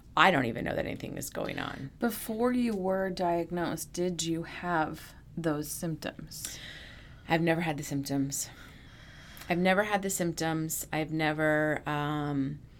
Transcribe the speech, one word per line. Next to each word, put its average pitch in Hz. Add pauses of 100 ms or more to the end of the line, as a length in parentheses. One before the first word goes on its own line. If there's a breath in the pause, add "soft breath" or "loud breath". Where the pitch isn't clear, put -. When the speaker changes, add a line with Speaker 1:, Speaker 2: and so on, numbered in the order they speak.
(160)
Speaker 1:
I 165
don't 135
even -
know -
that -
anything -
is -
going -
on. 50 (100)
Speaker 2:
Before 233
you 240
were 190
diagnosed, 175
did 175
you 165
have 160 (240)
those 151
symptoms? - (720 loud breath)
Speaker 1:
I've 170
never 165
had 165
the 151
symptoms. 139 (1040 loud breath)
I've 175
never 185
had 208
the 190
symptoms. 160
I've 156
never, 151
um, 147 (200 loud breath)